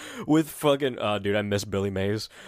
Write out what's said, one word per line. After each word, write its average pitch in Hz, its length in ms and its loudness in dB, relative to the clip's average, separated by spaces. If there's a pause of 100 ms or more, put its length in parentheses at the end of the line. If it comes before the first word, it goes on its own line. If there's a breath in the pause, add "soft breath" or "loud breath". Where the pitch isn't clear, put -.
(160 loud breath)
more. 233 100 -10
With 151 220 4
fucking, 139 500 0
uh, 104 200 0
dude, 101 180 0
I 104 60 2
miss 101 240 0
Billy 98 240 0
Mays. 101 400 -2 (180 loud breath)